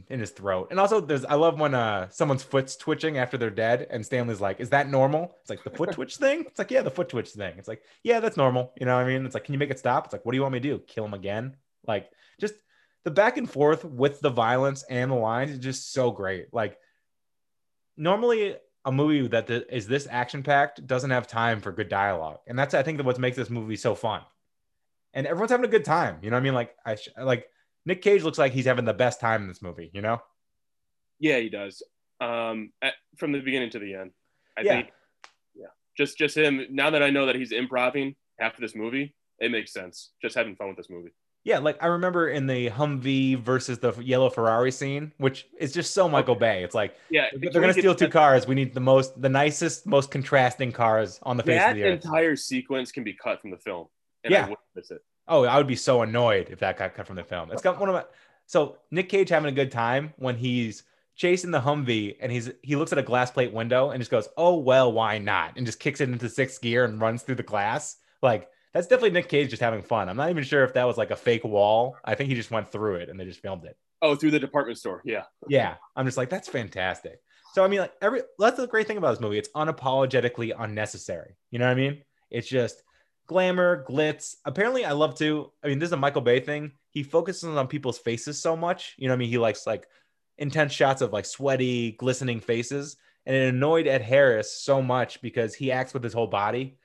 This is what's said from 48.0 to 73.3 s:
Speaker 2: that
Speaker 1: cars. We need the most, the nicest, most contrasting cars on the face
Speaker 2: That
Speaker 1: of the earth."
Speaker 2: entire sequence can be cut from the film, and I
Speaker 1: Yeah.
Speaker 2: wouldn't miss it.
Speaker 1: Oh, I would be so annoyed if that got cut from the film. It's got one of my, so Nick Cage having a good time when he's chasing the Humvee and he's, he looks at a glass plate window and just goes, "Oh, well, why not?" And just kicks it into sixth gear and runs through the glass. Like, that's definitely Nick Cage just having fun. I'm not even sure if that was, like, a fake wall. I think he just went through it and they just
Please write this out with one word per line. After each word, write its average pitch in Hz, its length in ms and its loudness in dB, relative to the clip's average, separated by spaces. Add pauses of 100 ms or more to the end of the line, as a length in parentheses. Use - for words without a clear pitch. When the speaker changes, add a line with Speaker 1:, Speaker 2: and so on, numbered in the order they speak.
Speaker 2:
that - 40 -8
Speaker 1:
cars. 139 360 8
We 135 80 0
need 135 180 0
the 131 80 -4
most, 131 400 4
the 135 80 2
nicest, 147 580 0
most 139 240 4
contrasting 131 600 2
cars 110 500 2
on 123 140 -2
the 117 60 -2
face 165 180 4
Speaker 2:
That 214 80 6
Speaker 1:
of 240 80 0
the 208 60 0
earth." 180 200 0
Speaker 2:
entire 160 320 2
sequence 131 560 -4
can 123 140 -10
be 101 80 -6
cut 101 260 -6
from 101 120 -16
the 90 80 -12
film, 87 280 -8 (380)
and 180 80 4
I 196 40 8
Speaker 1:
Yeah. 151 60 2
Speaker 2:
wouldn't 104 160 -8 (160)
miss - 160 -14
it. 85 100 -14 (280)
Speaker 1:
Oh, 147 160 6
I 123 120 4
would 147 100 6
be 127 100 -2
so 123 240 4
annoyed 110 480 2
if 92 100 -16
that 95 180 0
got 92 180 -6
cut 98 120 -12
from 98 80 -14
the 87 80 -8
film. 85 280 -8
It's 104 100 -8
got 180 180 0
one 196 80 -2
of 190 80 0
my, 151 80 -4 (420)
so - 340 0 (120)
Nick 185 160 -2
Cage 196 220 2
having 156 180 2
a 135 80 -2
good 135 160 0
time 127 460 -2
when 127 180 -4
he's 120 480 -4 (320)
chasing 180 360 0
the 147 100 2
Humvee 120 580 -2
and 123 100 -6
he's, 120 220 -6 (100)
he 139 140 -4
looks 156 160 -2
at 160 60 0
a 135 60 2
glass 123 280 0
plate 123 220 0
window 123 380 2
and 127 100 -6
just 117 100 -10
goes, 117 240 2
"Oh, 175 220 4
well, 127 340 6
why 110 260 0
not?" 95 380 -2
And 127 100 -4
just 113 140 -6
kicks 147 220 -4
it 135 80 0
into 120 180 -6
sixth - 340 -4
gear 120 220 2
and 110 160 -2
runs 113 240 0
through 131 120 -6
the 123 80 -6
glass. 107 520 -4 (260)
Like, 131 280 2 (240)
that's 196 120 0
definitely 240 260 4
Nick 175 160 0
Cage 143 220 2
just - 120 -8
having 113 200 0
fun. 104 260 0
I'm 92 100 -6
not 147 120 0
even 160 140 -2
sure 139 200 4
if 127 100 2
that 123 100 2
was, 120 140 2
like, 107 120 0
a 101 60 -4
fake 117 280 0
wall. 110 640 4
I 110 80 -4
think 139 160 -2
he 131 60 0
just 117 160 -6
went 107 180 -4
through 104 260 -4
it 85 140 -8
and 92 100 -14
they 92 60 -10
just 90 140 -14